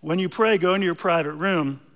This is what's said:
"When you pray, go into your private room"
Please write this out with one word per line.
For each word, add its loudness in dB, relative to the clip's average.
"When -2
you -2
pray, 2
go 2
into 0
your 0
private -2
room" -2